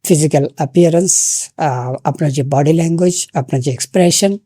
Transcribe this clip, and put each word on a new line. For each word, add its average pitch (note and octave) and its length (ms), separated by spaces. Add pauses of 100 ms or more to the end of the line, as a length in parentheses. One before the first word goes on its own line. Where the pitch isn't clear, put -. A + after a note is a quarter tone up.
ফিজিক্যাল D3 520
অ্যাপিয়ারেন্স, E3+ 580 (440)
আহ, B2+ 460
আপনার D3 280
যে C3+ 120
বডি C#3+ 300
ল্যাঙ্গুয়েজ, E3+ 600
আপনার C3+ 280
যে C3 100
এক্সপ্রেশন F3 760